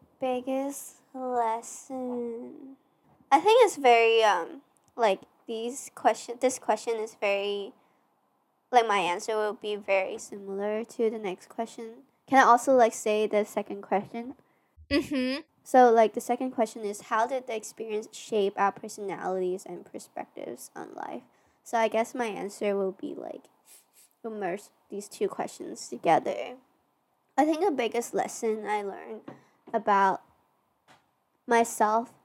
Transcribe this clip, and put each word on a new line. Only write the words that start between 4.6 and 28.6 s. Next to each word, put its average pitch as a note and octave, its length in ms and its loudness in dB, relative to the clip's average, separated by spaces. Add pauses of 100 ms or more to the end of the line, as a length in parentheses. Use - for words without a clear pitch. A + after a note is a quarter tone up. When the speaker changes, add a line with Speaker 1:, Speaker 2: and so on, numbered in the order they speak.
Speaker 1:
like, G#3 260 2 (260)
these A#3 480 -8
question, A#3 460 0
this B3+ 180 2
question A3+ 360 -2
is A3 260 -8
very, G3+ 520 -2 (960)
like, A#3 160 6
my G3+ 120 2
answer F#3 360 -2
will G#3+ 180 0
be G#3 220 -8
very G3+ 420 -2
similar G3+ 640 -6
to A#3 260 -2
the A3+ 100 -8
next F#3+ 300 -8
question. A3+ 540 -12 (240)
Can C4+ 120 6
I C4 40 10
also, B3 320 6
like, A#3+ 180 6
say G#3+ 340 0
the G#3+ 180 2
second G3+ 380 -8
question? A#3 500 -4 (580)
Speaker 2:
Mm-hmm. C#4 500 0 (220)
Speaker 1:
So, B3+ 280 8
like, A3+ 220 4
the B3 80 -6
second B3+ 300 -4
question A3+ 320 -4
is, G#3 180 -8
how A3+ 240 -2
did C4 220 -6
the A3+ 80 -6
experience A3 560 -8
shape G3+ 460 -2
our G3 140 0
personalities F#3 920 -6
and G3+ 200 -14
perspectives - 880 -14
on - 180 -14
life? - 300 -12 (400)
So - 160 -2
I A3+ 80 2
guess A3+ 260 -2
my B3 140 -4
answer G3+ 480 -4
will F#3+ 160 0
be, - 260 -10
like, - 280 -14 (760)
to A#3 80 -10
merge G3+ 320 -6 (300)
these G3+ 160 -10
two - 200 -4
questions - 640 -10
together. - 680 0 (800)
I C#4 100 4
think D#4+ 200 0
the G4 60 2
biggest A#3 420 -4
lesson G#3+ 540 -4